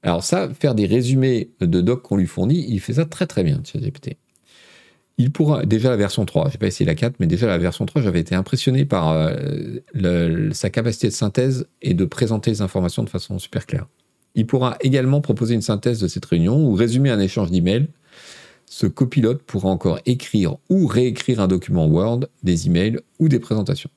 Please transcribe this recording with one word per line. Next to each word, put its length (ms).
Alors 200
ça, 300
faire 220
des 120
résumés 640
de 200
docs 220
qu'on 140
lui 100
fournit, 420
il 120
fait 140
ça 120
très 200
très 160
bien, 220
chat 160
G 100
P 80
T. 200
Il 160
pourra, 320
déjà 240
la 80
version 300
trois, 240
j'ai 80
pas 80
essayé 180
la 100
quatre, 240
mais 80
déjà 200
la 100
version 300
trois, 160
j'avais 180
été 140
impressionné 500
par, 240
euh, 680
le, 580
sa 160
capacité 380
de 60
synthèse 540
et 140
de 100
présenter 460
les 100
informations 440
de 40
façon 300
super 260
claire. 220
Il 120
pourra 340
également 420
proposer 320
une 80
synthèse 380
de 80
cette 180
réunion 420
ou 60
résumer 340
un 120
échange 300
d'emails. 380
Ce 180
copilote 560
pourra 260
encore 380
écrire 500
ou 200
réécrire 520
un 60
document 400
Word, 400
des 240
emails 320
ou 80
des 100
présentations. 580